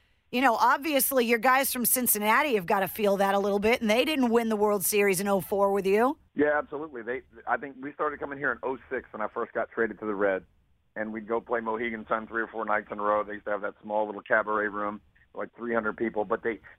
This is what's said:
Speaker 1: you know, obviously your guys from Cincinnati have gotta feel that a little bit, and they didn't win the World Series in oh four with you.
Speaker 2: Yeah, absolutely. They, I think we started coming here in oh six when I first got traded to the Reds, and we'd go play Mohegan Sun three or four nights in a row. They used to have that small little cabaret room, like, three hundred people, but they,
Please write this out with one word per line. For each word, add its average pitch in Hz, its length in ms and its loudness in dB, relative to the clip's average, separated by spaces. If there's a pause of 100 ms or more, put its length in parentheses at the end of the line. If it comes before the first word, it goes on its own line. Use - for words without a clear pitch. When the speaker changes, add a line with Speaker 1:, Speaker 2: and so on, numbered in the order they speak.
(320)
Speaker 1:
you 247 100 0
know, 247 140 4
obviously 269 720 2
your 233 120 2
guys 254 340 4
from 247 140 -2
Cincinnati 233 680 2
have 185 100 0
gotta 190 220 2
feel 202 300 0
that 196 180 2
a 202 40 2
little 202 200 0
bit, 226 220 2
and 220 80 2
they 226 140 4
didn't 269 260 2
win 226 200 4
the 220 60 0
World 208 280 2
Series 202 360 4
in 202 80 -2
oh 196 140 4
four 196 300 2
with 196 140 0
you. 226 320 4 (180)
Speaker 2:
Yeah, 147 220 2
absolutely. 143 460 -6
They, 123 180 -6 (260)
I 123 100 0
think 135 220 -10
we 139 140 -10
started 147 260 -4
coming 143 200 -10
here 143 120 -2
in 120 120 -4
oh 127 140 -4 (120)
six 123 240 -8
when 107 80 -8
I 107 60 -4
first 117 260 -8
got 113 160 -4
traded 107 300 -4
to 110 60 -8
the 107 100 -2
Reds, 95 300 0 (500)
and 107 180 -6
we'd 110 140 -10
go 113 120 -2
play 117 220 -4
Mohegan 113 460 -4
Sun 110 200 -2
three 113 140 -4
or 107 60 -4
four 110 180 -8
nights 104 260 -2
in 104 80 -10
a - 40 -6
row. 104 200 2
They 104 100 -12
used 104 120 -12
to 104 60 -4
have 104 100 -4
that 101 200 -8
small 107 260 -2
little 101 140 -8
cabaret 107 460 0
room, 104 340 -6 (320)
like, 101 220 -10
three 117 180 -6
hundred 110 240 -2
people, 107 280 -2
but 110 180 -4
they, 113 160 -4 (200)